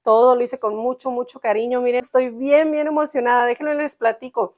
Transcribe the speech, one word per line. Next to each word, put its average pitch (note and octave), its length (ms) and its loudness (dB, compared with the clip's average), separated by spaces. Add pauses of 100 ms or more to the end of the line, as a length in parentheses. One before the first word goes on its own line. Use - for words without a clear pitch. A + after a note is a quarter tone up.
Todo A#3+ 320 6
lo A#3+ 80 0
hice B3 160 -6
con G#3+ 160 -4
mucho, B3+ 380 -6
mucho B3 260 -8
cariño. A#3+ 420 -2
Miren, B3 200 0
estoy B3+ 300 0
bien, C#4+ 420 2
bien D4+ 160 -2
emocionada. B3 580 0
Déjenme D4 300 -2
les D4 180 -4
platico. A3+ 640 -4